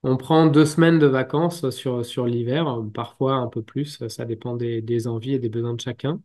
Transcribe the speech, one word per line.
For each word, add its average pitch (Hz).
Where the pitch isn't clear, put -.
On 131
prend 160
deux 151
semaines 165
de 147
vacances 143
sur, 123
sur 123
l'hiver, 120
euh, 117
parfois 131
un 127
peu 113
plus, 139
ça 117
dépend 117
des, 117
des 117
envies 117
et 131
des 117
besoins 117
de 117
chacun. 135